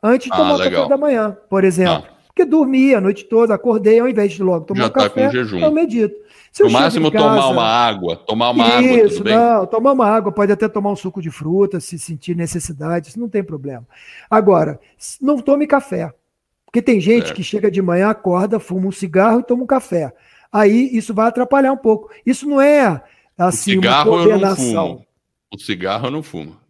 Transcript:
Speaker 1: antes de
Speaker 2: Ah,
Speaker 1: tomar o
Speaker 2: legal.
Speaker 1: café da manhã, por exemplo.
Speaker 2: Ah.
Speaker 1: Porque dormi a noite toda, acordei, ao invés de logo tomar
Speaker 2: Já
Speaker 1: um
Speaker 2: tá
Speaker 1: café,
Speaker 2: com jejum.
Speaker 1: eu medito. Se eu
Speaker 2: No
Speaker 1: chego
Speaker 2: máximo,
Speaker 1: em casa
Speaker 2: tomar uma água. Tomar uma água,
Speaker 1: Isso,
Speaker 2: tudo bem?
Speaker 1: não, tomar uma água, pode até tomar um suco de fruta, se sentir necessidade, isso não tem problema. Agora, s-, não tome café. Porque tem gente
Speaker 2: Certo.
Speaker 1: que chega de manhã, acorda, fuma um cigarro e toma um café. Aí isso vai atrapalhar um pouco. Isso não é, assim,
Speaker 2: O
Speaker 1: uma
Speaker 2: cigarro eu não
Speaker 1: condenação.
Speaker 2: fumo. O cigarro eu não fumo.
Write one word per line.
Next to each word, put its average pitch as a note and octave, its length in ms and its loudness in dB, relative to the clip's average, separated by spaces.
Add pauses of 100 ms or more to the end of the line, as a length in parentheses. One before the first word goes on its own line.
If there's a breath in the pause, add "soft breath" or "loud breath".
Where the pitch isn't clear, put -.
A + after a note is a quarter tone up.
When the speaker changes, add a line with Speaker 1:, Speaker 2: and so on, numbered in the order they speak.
Speaker 1:
antes A#3+ 240 0
de - 60 -8
Speaker 2:
Ah, F#3 40 -2
Speaker 1:
tomar - 180 2
o - 20 -2
Speaker 2:
legal. F3 260 0
Speaker 1:
café - 60 -4
da C#4 80 2
manhã, A3+ 400 -2 (120)
por F#3+ 140 0
exemplo. F3 460 0
Speaker 2:
Ah. - 80 -20 (100)
Speaker 1:
Porque - 180 0
dormi C4+ 480 2
a G#3+ 80 2
noite F#3+ 240 -2
toda, A3+ 300 2
acordei, G#3+ 440 2
ao A#3+ 80 0
invés G#3 260 0
de F3+ 100 -6
logo F3 220 0
tomar G3 160 -4
Speaker 2:
Já - 60 0
Speaker 1:
um - 40 0
Speaker 2:
tá C4+ 80 -2 (100)
Speaker 1:
café, - 180 -2
Speaker 2:
com C#4+ 40 -2
jejum. A3 280 -4
Speaker 1:
eu D4+ 120 2
medito. A#3+ 440 -2 (360 soft breath)
Se - 120 0
eu - 40 6
Speaker 2:
No - 40 2
Speaker 1:
chego C3 120 4
Speaker 2:
máximo, D#3+ 240 2
Speaker 1:
em D3+ 40 0
casa - 140 2
Speaker 2:
tomar - 240 2
uma A#2+ 140 0
água. A2 520 0
Tomar A2+ 360 -2
uma B2 140 2
água, A#3+ 160 4 (100)
Speaker 1:
Isso, A3 260 4
Speaker 2:
tudo G3 80 -8
bem? G#3+ 100 2
Speaker 1:
não, A3+ 300 2
tomar A3+ 260 0
uma C4 160 2
água, G#3 240 0
pode G3+ 200 0
até G3+ 160 -2
tomar G3+ 240 -4
um G3 40 -4
suco F#3 260 -10
de D#3+ 100 -8
fruta, F#3 480 -2
se E3 200 -14
sentir E3+ 360 -10
necessidade, E3 760 -6
isso G#3+ 100 -14
não A#3+ 100 -8
tem G3+ 140 -4
problema. C#3 420 -12 (440 loud breath)
Agora, F#3 500 2 (200 soft breath)
s-, - 220 -18
não C#4 180 0
tome C#4+ 280 0
café. - 460 -4 (520)
Porque - 160 -2
tem A#3 180 2
gente G#3+ 280 2
Speaker 2:
Certo. D#3+ 80 -8
Speaker 1:
que G3 80 -8
chega G#3 280 -2
de F#3 100 -2
manhã, F#3 280 2
acorda, G3 500 -2
fuma F#3 280 -6
um G3 40 -4
cigarro G3 480 0
e A#3+ 40 -6
toma B3 200 -2
um A#3+ 40 -10
café. E3+ 460 -4 (380 soft breath)
Aí G#3+ 440 2
isso A3+ 180 -4
vai G#3+ 140 0
atrapalhar B3 440 0
um C4+ 60 -2
pouco. A3 320 -2 (160 loud breath)
Isso B3+ 220 -2
não C#4 140 2
é, C4+ 400 2 (360 soft breath)
assim, F3+ 340 -2
Speaker 2:
O F#3+ 80 2
Speaker 1:
uma - 20 0
Speaker 2:
cigarro D3 320 2
eu E3+ 40 2
não E3+ 140 2
Speaker 1:
condenação. D#3 560 0
Speaker 2:
fumo. - 180 -12 (480)
O G2 60 -16
cigarro G2+ 480 -6
eu B2+ 40 -6
não D3+ 120 -8
fumo. E2 320 -14 (140)